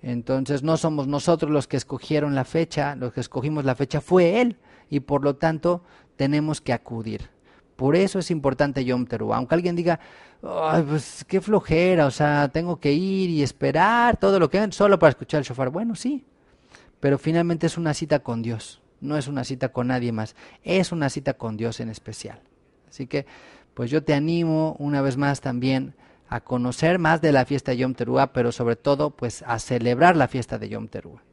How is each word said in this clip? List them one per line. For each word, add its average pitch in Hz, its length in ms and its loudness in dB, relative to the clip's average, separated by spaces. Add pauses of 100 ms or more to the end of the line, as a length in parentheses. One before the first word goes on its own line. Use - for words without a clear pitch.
Entonces 131 600 -4
no 156 160 0
somos 151 300 -2
nosotros 151 420 0
los 147 160 0
que - 100 -6
escogieron 143 580 -2
la 135 100 0
fecha, 147 520 -2
los 123 160 -8
que - 80 -6
escogimos 135 460 -4
la 127 80 2
fecha 143 260 -2
fue 180 400 4
Él, 240 160 0 (360)
y 143 80 0
por 139 220 -2
lo 143 140 0
tanto 165 480 0 (320)
tenemos 147 440 0
que - 120 -2
acudir. 113 580 -6 (460)
Por 135 180 2
eso 190 240 2
es 170 140 -4
importante 139 520 0
Yom 123 220 0
Teruah. 110 300 -2
Aunque 127 180 -2
alguien 175 220 0
diga, 170 240 0 (420)
"Ay, 160 400 0
pues 147 460 -4
qué 190 120 0
flojera, 175 680 2
o 131 40 2
sea, 147 380 2
tengo 170 320 -4
que 143 120 2
ir 190 380 0
y 156 120 0
esperar 196 760 2
todo 196 240 4
lo 156 100 4
que 202 220 0
solo 202 260 4
para 160 120 8
escuchar 143 280 -2
el 139 60 0
shofar". 127 260 -4
Bueno, 208 240 -4
sí, 254 320 -6 (720)
pero 139 200 2
finalmente 165 500 0
es - 100 -4
una 160 160 0
cita 147 240 0
con 117 240 -4
Dios, 113 400 -8 (180)
no 143 160 -4
es 135 120 -4
una 139 160 -4
cita 131 240 -4
con 123 180 -4
nadie 123 240 -2
más, 110 240 -6 (300)
es 180 260 0
una 156 180 -2
cita 135 260 -4
con 110 220 -8
Dios 113 220 -4
en 113 100 -6
especial. 107 540 -14 (460)
Así - 180 -12
que, 143 200 -4 (480)
pues 120 180 -4
yo 151 100 2
te 151 100 0
animo 160 680 0
una 143 220 0
vez 135 140 0
más 143 240 0
también 131 540 -2 (340)
a 117 120 -6
conocer 127 580 0
más 165 220 2
de 156 100 4
la 135 140 4
fiesta 139 260 -4
de 123 80 -2
Yom 131 160 0
Teruah, 127 380 0
pero 120 180 2
sobre 117 240 0
todo, 143 360 0
pues, - 360 -8
a 120 140 -4
celebrar 123 560 4
la 139 100 4
fiesta 120 320 -6
de 107 100 -10
Yom 110 200 -8
Teruah. - 340 -14 (100)